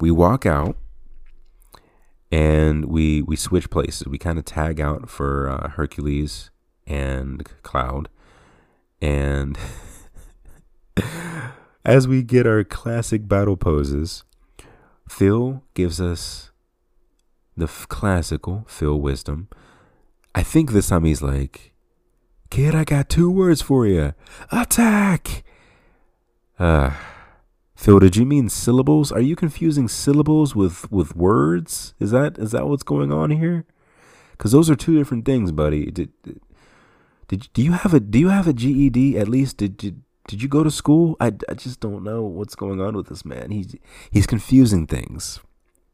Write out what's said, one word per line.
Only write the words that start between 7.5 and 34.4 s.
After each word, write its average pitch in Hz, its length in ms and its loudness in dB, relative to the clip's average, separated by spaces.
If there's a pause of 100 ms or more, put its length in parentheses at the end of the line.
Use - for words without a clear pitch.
Cloud. 65 460 -6 (920)
And 71 560 -2 (1400)
<laughs> 160 880 -10
as 127 240 6
we 131 160 2
get 123 200 2
our 107 200 2
classic 113 640 -6
battle 101 280 2
poses, 73 680 -2 (840)
Phil 120 540 0 (120)
gives 87 260 -2
us - 480 -6 (1040)
the 82 100 -6
f-, - 240 -12
classical 92 800 -4
Phil 73 320 -2
wisdom. 71 500 -6 (840)
I - 80 -2
think 156 300 2
this 101 160 4
time 85 160 2
he's 78 160 2
like, 69 540 -6 (760)
"Kid, 147 260 0
I 160 100 2
got 143 260 0
two 175 200 4
words 185 300 4
for 127 260 2
you. 80 280 2 (360)
Attack!" 208 920 0 (1120)
Uh, 76 340 2 (840)
Phil, 101 220 8
did 92 180 8
you 117 80 4
mean 139 240 2
syllables? 139 640 2
Are - 80 -2
you 147 160 0
confusing 151 500 -2
syllables 147 720 2
with, 92 340 -2
with 85 240 -2
words? 135 840 0
Is 104 120 -2
that, 143 260 0
is 107 140 -6
that 131 160 -2
what's 139 140 -2
going 143 300 -4
on 156 180 -2
here? 165 360 -2 (720)
'Cause 107 140 0